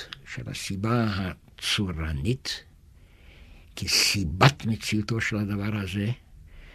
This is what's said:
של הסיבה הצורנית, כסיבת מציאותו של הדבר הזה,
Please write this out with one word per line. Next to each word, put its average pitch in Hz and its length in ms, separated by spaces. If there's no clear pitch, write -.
של 120 120
הסיבה 110 640
הצורנית, 90 1600
כסיבת 95 880
מציאותו 107 540
של 110 160
הדבר 104 400
הזה, 101 340